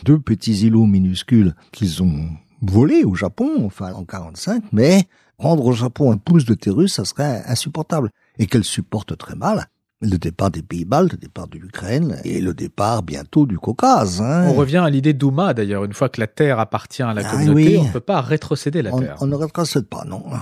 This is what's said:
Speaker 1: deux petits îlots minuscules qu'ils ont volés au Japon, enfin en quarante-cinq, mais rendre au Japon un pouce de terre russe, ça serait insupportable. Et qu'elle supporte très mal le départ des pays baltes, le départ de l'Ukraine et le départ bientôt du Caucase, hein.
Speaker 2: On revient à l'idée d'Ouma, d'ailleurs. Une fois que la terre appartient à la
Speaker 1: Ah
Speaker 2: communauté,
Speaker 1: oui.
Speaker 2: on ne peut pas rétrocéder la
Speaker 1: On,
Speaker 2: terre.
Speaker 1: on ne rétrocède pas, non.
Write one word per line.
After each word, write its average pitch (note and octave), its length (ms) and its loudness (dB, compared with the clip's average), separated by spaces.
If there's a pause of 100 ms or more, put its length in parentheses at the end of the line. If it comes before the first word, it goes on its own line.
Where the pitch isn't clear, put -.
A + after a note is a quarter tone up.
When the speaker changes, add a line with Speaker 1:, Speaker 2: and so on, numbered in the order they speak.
Speaker 1:
deux D3+ 140 6
petits A2 480 0
îlots A2 200 6
minuscules F#2+ 680 2 (160)
qu'ils E2+ 320 -4
ont D#2+ 260 0 (320)
volés C#3+ 440 4
au F#2+ 100 0
Japon, A3+ 500 -2
enfin F#2+ 280 -8
en F#2 120 -12
quarante-cinq, F#2 680 -8
mais D#3+ 320 6 (340)
rendre D3+ 280 0
au B2+ 60 4
Japon B2 380 0
un G#2 60 4
pouce D#3+ 280 4
de A2 100 2
terre G2 200 -2
russe, F#3 200 2
ça G2+ 100 -4
serait C#3 420 -4
insupportable. D3 640 -4 (300)
Et G#2 60 2
qu'elle A2+ 180 2
supporte - 520 -8
très - 200 -16
mal G3 320 -2 (320)
le F#2+ 180 0
départ E2+ 320 -2
des D#2+ 120 -8
pays E2+ 220 -8
baltes, D3+ 280 2
le - 60 -10
départ - 280 -16
de - 120 -18
l'Ukraine G2+ 680 -4
et E2+ 160 -4
le F#2 140 -2
départ G#2 500 -2
bientôt D#2 420 0
du E3 120 -4
Caucase, A2+ 640 0
hein. D#3+ 280 2
Speaker 2:
On C3+ 60 4
revient C#3+ 240 2
à E3 120 2
l'idée C#3 220 2
d'Ouma, C#3+ 420 0
d'ailleurs. G2+ 300 -2
Une G#2 80 -6
fois B2+ 160 -2
que - 120 -8
la A2 60 -2
terre C#3 320 0
appartient - 460 -6
à A2+ 100 -4
la G#2 100 -4
Speaker 1:
Ah G2 60 -6
Speaker 2:
communauté, D3+ 340 4
Speaker 1:
oui. E3 140 6
Speaker 2:
on D#3+ 60 2
ne G#2+ 80 -2
peut A#2+ 80 -6
pas F#3 200 -2
rétrocéder D3 600 -4
la G#2 100 -4
Speaker 1:
On, B2+ 60 -2
Speaker 2:
terre. C3+ 220 -6
Speaker 1:
on C#3 80 -2
ne C#3+ 80 -2
rétrocède D3+ 500 -4
pas, - 180 -12
non. - 200 -10 (180)